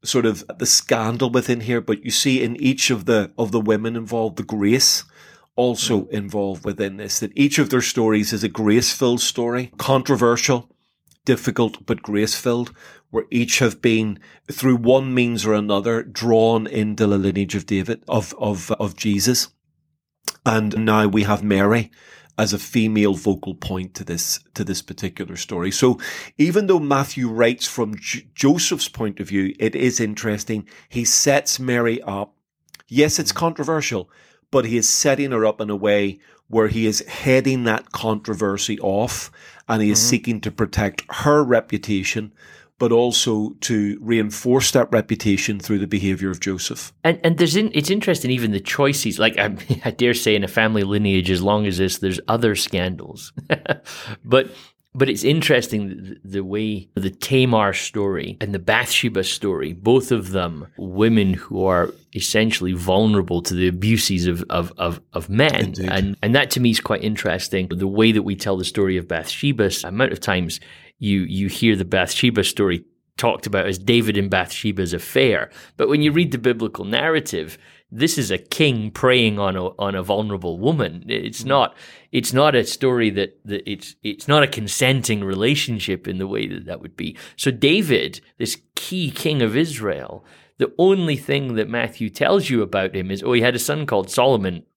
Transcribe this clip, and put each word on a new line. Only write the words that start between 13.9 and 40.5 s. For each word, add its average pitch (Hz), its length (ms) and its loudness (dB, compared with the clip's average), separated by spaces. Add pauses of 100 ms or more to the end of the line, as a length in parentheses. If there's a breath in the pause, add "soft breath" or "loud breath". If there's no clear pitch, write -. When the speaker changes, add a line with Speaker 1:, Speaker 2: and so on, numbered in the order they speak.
Speaker 1:
through 131 260 2
one 131 380 4
means 120 320 0
or 107 80 2
another, 104 480 0
drawn 113 640 2
into 107 400 0
the 101 120 4
lineage 95 360 0
of 95 120 -4
David, 101 420 -2
of, 101 300 -2
of, 101 340 -4
of 104 240 -6
Jesus. 104 520 0 (960)
And 110 400 0
now 107 220 4
we 104 180 2
have 101 180 0
Mary 104 480 2 (480 loud breath)
as 107 140 0
a 101 60 -4
female 107 560 2
vocal 92 400 -2
point 92 400 -8
to - 100 -12
this, - 360 -6 (140)
to 107 100 -4
this 90 180 -4
particular 87 540 -10
story. 90 340 -4
So 127 280 2 (400 loud breath)
even 175 280 4
though 185 140 4
Matthew 139 480 0
writes 117 380 2
from 107 300 -4
J-, - 380 -10
Joseph's 165 540 2
point 104 320 -6
of 92 80 -8
view, 98 320 0
it 110 160 0
is 120 240 0
interesting. 107 680 -4 (220 loud breath)
He 120 160 -6
sets - 560 2
Mary 120 420 0
up. 98 320 -6 (540)
Yes, 147 300 2
it's 156 140 -2
Speaker 2:
Mm. - 40 -4
Speaker 1:
controversial, 151 760 -2 (400 soft breath)
but 127 140 2
he 113 120 -2
is 110 120 2
setting 139 420 0
her 113 160 0
up 104 140 0
in 107 100 -6
a 104 60 -4
way 101 420 0 (300 soft breath)
where 110 200 2
he 113 180 0
is 107 200 0
heading 131 580 2
that - 280 -2
controversy 104 880 -4
off, 101 500 -2 (380 loud breath)
and 110 140 2
he 104 80 4
is 104 80 4
Speaker 2:
Mm-hmm. - 100 2
Speaker 1:
seeking 113 320 0
to 104 100 -6